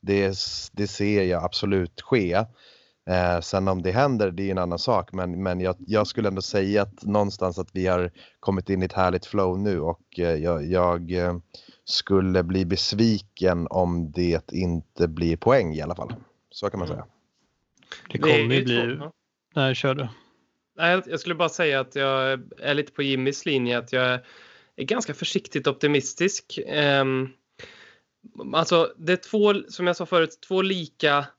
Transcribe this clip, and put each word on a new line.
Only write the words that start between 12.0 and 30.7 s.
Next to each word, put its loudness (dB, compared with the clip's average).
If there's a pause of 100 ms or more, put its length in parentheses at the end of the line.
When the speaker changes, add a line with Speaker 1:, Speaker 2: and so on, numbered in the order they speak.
Speaker 1:
bli 0
besviken 0
om 0
det 0
inte -2
blir 0
poäng 2
i -6
alla -6
fall. -10 (380)
Så -6
kan -6
man -4
Speaker 2:
Mm. -6
Speaker 1:
säga. -14 (1000)
Speaker 3:
Det -16
Speaker 2:
Det -4
Speaker 3:
kommer 4
Speaker 2:
är 8
Speaker 3:
ju 4 (120)
Speaker 2:
ju 2
Speaker 3:
bli 2 (220)
Speaker 2:
två, -10
ja. -14 (440)
Speaker 3:
Nej, 2
kör 0
du. -6 (680)
Speaker 2:
Nej, 2
jag, 2
jag -4
skulle -4
bara 0
säga 0
att -6
jag 0 (180)
är -2
lite -2
på -6
Jimmys -2
linje, 0
att -6
jag 2 (560)
är -8
ganska -4
försiktigt -4
optimistisk. -2
Ehm, 2 (1200)
alltså, 2
det -4
är 0
två, 2 (160)
som -4
jag 2
sa -6
förut, 0
två 0
lika 0 (140)